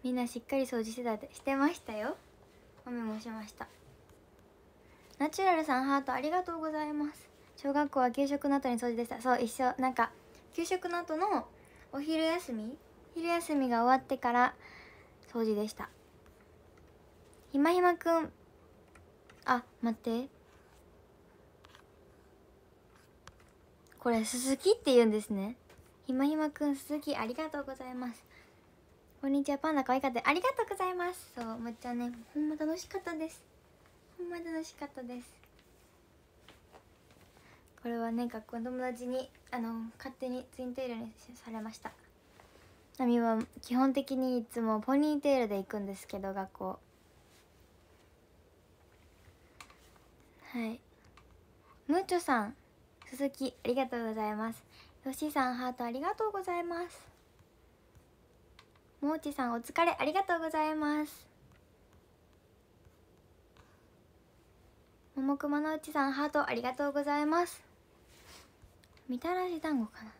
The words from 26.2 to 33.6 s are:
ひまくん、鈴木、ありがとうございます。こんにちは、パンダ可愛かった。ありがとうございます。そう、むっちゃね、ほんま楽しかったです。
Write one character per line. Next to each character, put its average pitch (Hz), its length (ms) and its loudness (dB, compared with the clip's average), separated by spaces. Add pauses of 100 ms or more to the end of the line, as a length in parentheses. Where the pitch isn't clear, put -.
ひ 302 100 2
ま 302 160 0
く 302 120 -4
ん、 285 120 2
鈴 294 240 -6
木、 294 180 -4
あ 220 80 -2
り 240 80 -4
が 311 160 -6
と 294 120 -6
う - 20 -8
ご 269 100 -8
ざ 254 160 -12
い 254 60 -10
ま 247 180 -6
す。 - 100 -20 (960)
こ 277 60 -2
ん 269 40 2
に 277 120 4
ち 285 80 0
は、 277 60 2
パ 311 140 0
ン 302 40 0
ダ 269 80 4
可 254 100 2
愛 269 80 2
か 277 80 0
っ 240 40 -2
た。 233 100 0
あ 294 100 4
り 349 60 2
が 494 100 4
と 539 120 0
う - 80 -2
ご 392 60 -2
ざ 370 120 0
い 370 60 -2
ま 359 180 -2
す。 - 220 -14
そ 240 80 -10
う、 226 160 -6
む 233 140 -8
っ 226 100 -12
ち 247 60 -8
ゃ 240 80 -4
ね、 240 160 -2 (240)
ほ 294 40 0
ん 302 80 2
ま 311 80 -2
楽 311 220 -2
し - 100 -12
か 381 120 -6
っ - 20 -6
た 339 140 -6
で 320 120 -4
す。 - 140 -14 (800)